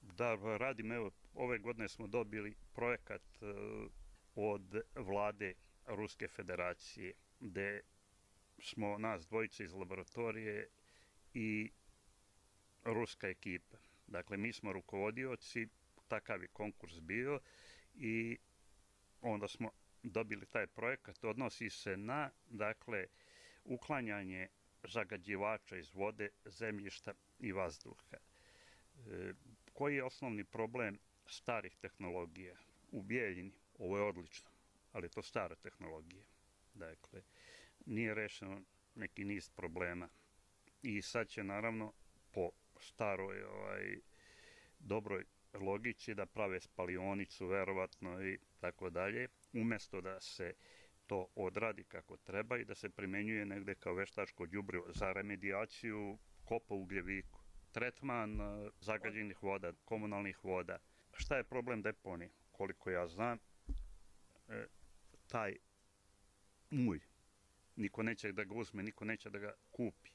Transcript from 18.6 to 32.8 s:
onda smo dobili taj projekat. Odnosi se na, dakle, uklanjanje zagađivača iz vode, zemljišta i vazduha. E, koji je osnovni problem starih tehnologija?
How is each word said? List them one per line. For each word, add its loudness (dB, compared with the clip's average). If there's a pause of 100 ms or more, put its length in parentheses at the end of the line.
onda 2
smo -2 (320)
dobili 0
taj 2
projekat. -2
Odnosi 2
se 0
na, 0 (180)
dakle, 0 (580)
uklanjanje 0 (360)
zagađivača 0
iz -10
vode, 2 (160)
zemljišta -4 (260)
i 0
vazduha. -2
E, -10 (400)
koji 2
je 4
osnovni -2
problem 0 (260)
starih -2
tehnologija? -4 (340)